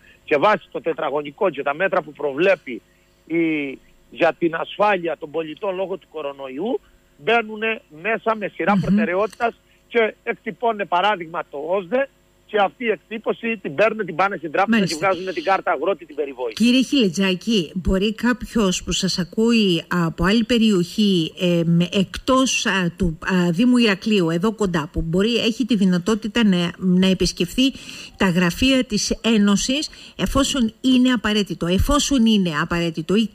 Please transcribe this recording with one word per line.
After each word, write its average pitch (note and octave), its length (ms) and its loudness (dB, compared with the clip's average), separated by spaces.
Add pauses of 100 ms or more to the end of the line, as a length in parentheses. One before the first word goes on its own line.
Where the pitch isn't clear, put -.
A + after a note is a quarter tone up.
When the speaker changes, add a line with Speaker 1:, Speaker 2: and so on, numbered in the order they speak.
(260)
Speaker 1:
και D3+ 120 0
βάσει G3+ 340 2
το D3+ 100 -8
τετραγωνικό D3+ 680 -4
και C#3+ 140 -6
τα C#3 100 -2
μέτρα F#3 280 -2
που D3 100 -16
προβλέπει D3 720 -2 (460)
η, D#3 500 -2 (340)
για D#3+ 280 0
την E3 160 0
ασφάλεια E3+ 600 -2
των D3+ 140 -14
πολιτών D#3+ 440 -6
λόγω F#3 220 -6
του - 140 -20
κορονοϊού, C#3+ 680 -8 (380)
μπαίνουνε A3 640 -4 (200)
μέσα A3 340 -4
με G3 180 -6
σειρά F#3 220 0
Speaker 2:
Μμμ. F3+ 60 2
Speaker 1:
προτεραιότητας G#3 720 -2 (340)
και A3 260 0 (100)
εκτυπώνε A3 640 -4
παράδειγμα F3 640 -2
το C#3+ 80 -10 (180)
osde A3+ 280 -2 (400)
και G#3 120 -6
αυτή G3 260 0
η A#3 60 0
εκτύπωση A3 680 -6
την F3 180 -10
παίρνουν, G#3+ 300 0
την E3 100 -8
πάνε F#3+ 220 0
στην D3+ 140 -10
τράπεζα G3+ 260 2
Speaker 2:
Μάλιστα. E3+ 300 0
Speaker 1:
και F#3+ 60 2
βγάζουν F#3 200 -6
την E3+ 100 -6
κάρτα F#3+ 280 0
αγρότη, E3 340 -2
την D3+ 100 -20
περιβόητη. B2+ 480 -6
Speaker 2:
Κύριε B3 200 4
Χιλετζάκη, G3 920 0
μπορεί F#3+ 380 0
κάποιος A3 680 -2
που F#3 80 -8
σας F3+ 280 -2
ακούει G#3+ 680 0
από F3 360 -2
άλλη G#3+ 200 2
περιοχή, G3+ 960 2
ε, F3 260 2
με, E3+ 260 2
εκτός, B3+ 760 0
α, F#3 320 0
του, E3+ 200 0 (160)
α, F3 180 4
Δήμου B3 260 4
Ηρακλείου, G3+ 520 2
εδώ F3 240 0
κοντά, F3 380 -2
που D#3+ 100 -2
μπορεί, F#3+ 360 0
έχει A3+ 280 0
τη A3+ 100 2
δυνατότητα G3+ 680 2
να, F3 340 2
να F#3 300 4
επισκεφθεί F#3 640 0 (460)
τα F#3+ 120 2
γραφεία F#3 540 2
της - 380 -4
Ένωσης, A3 680 2 (260)
εφόσον C4+ 640 0
είναι B3+ 300 4
απαραίτητο, G#3 540 -2
εφόσον A#3+ 600 2
είναι G3 260 4 (100)
απαραίτητο E3+ 540 -2
ή A3 200 2